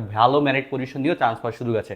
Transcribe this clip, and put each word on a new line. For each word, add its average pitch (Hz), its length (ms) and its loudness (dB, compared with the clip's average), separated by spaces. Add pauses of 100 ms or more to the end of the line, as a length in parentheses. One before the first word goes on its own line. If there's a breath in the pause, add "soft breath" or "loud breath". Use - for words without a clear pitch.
(140)
ভালো 123 260 4
মেরিট 135 300 0
পজিশন 131 320 -6
দিয়েও 160 140 0
চান্স 120 240 0
পাওয়ার 113 180 -6
সুযোগ 117 180 -2
আছে। 104 200 -4